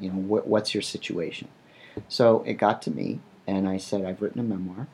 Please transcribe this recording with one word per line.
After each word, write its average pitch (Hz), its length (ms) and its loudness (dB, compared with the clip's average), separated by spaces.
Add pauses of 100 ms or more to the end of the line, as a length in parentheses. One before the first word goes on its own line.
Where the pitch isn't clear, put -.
You 95 100 -4
know, 95 100 -4
what, 101 260 0
what's 107 260 2
your 104 100 0
situation?" - 640 -6 (600)
So 117 380 6
it 110 80 0
got 104 280 2
to - 100 -4
me, 64 260 -4 (300)
and 98 200 2
I 95 100 -2
said, 95 260 -4
"I've 92 180 -4
written 110 180 -2
a 120 40 0
memoir. 95 500 -4